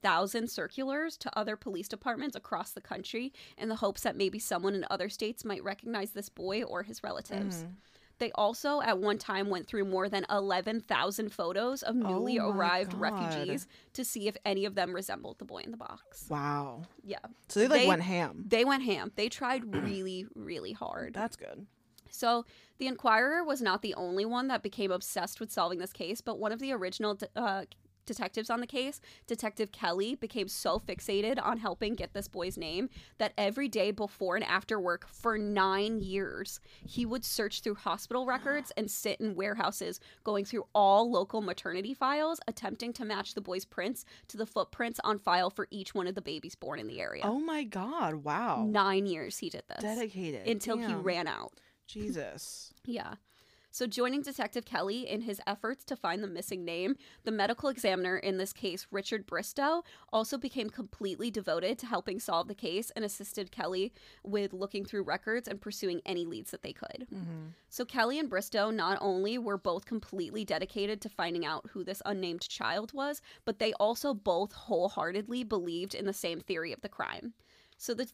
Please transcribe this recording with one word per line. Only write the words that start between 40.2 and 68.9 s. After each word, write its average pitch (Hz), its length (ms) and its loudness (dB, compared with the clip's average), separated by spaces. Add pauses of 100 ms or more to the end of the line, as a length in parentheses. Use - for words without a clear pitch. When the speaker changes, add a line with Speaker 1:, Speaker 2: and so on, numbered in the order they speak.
Speaker 1:
going 202 200 2
through 202 300 -4
all 208 380 10
local 196 280 2
maternity 190 540 -2
files, 302 540 2
attempting 233 460 -4
to 254 100 -6
match 208 300 -4
the 208 80 -4
boy's 185 240 -4
prints 214 380 -4 (220)
to - 100 -14
the 220 100 -2
footprints 233 580 -2
on 214 140 4
file 180 320 4
for - 200 -4
each 196 240 -8
one 185 140 2
of 190 80 -2
the 196 60 -6
babies 151 340 -8
born - 240 -6
in 107 80 -6
the 120 120 -6
area. - 240 -4
Speaker 2:
Oh 226 140 2
my 311 240 0
God, 202 640 -2
wow. 196 400 2
Speaker 1:
Nine 196 420 6
years 160 320 -2
he - 120 -4
did - 180 -10
this. - 140 -8
Speaker 2:
Dedicated. 190 640 -2
Speaker 1:
Until 226 300 0
he 233 80 -2
Speaker 2:
Damn. 196 160 0
Speaker 1:
ran 175 260 2
out. 57 240 -6 (340)
Speaker 2:
Jesus. 165 840 -6 (120)
Speaker 1:
Yeah. 233 300 -6 (580)
So 254 140 -2
joining 247 360 2
Detective 247 420 -4
Kelly 208 440 -2
in 208 120 -2
his 208 260 -4
efforts 214 380 -2
to 269 120 -4
find 185 280 -2
the 196 40 -4
missing 180 360 -6
name, 180 320 0 (260)
the 226 80 -2
medical 220 380 2
examiner 185 480 2
in 190 200 0
this 190 160 -2
case, 185 380 -4
Richard 202 360 -2
Bristow, 285 580 0 (280)
also 226 260 2
became 233 320 -4
completely 214 600 -4
devoted 185 480 0
to 254 80 -10
helping 202 320 -2
solve 175 300 2
the 208 80 -6
case 190 400 -2
and 220 80 -2
assisted 202 480 -6
Kelly 185 400 0 (320)
with 202 280 0
looking 196 320 -4
through 202 200 -2
records 220 420 -2
and 202 140 -6
pursuing 190 440 -2
any 175 220 -2
leads - 240 -8
that - 120 -12
they - 100 -8
could. - 420 -10
Speaker 2:
Mm-hmm. 165 360 -6 (180)
Speaker 1:
So - 160 -4
Kelly 247 340 2
and 302 100 0
Bristow 202 440 2
not 190 280 2